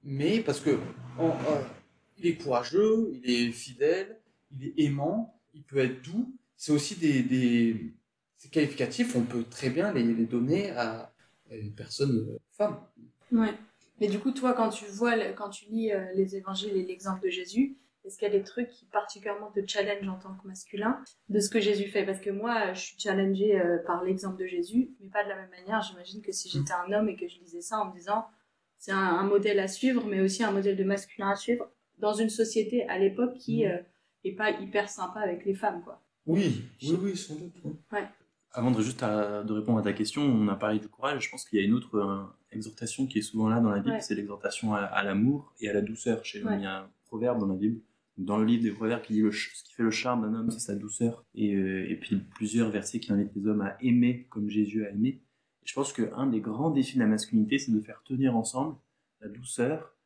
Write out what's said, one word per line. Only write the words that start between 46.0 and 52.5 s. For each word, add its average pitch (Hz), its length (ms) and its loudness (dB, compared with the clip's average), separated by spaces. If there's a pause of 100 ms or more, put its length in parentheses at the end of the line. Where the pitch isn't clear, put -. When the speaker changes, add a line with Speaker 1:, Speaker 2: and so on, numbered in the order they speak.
Speaker 3:
chez - 160 -10
l'homme. 208 120 0
Speaker 2:
Ouais. 196 60 0
Speaker 3:
Il 98 40 -4
y 98 40 -6
a 95 140 -6
un 95 100 -18 (160)
proverbe 117 320 0
dans 101 80 0
la 95 80 0
Bible, 107 260 0 (380)
dans 98 180 -2
le 110 80 4
livre 117 200 4
des 104 80 0
proverbes, 110 300 -2
qui 110 120 -4
dit 107 80 4
le 107 80 6
ch-, - 240 -6
ce - 100 -18
qui - 80 -20
fait - 120 -4
le 113 60 4
charme 120 320 0
d'un 107 160 0
homme, 113 120 -2
c'est 110 100 -8
sa 104 140 -4
douceur. 107 500 -4 (100)
Et, 104 200 0
euh, 95 360 0
et 107 60 -2
puis - 200 -2 (180)
plusieurs 113 360 0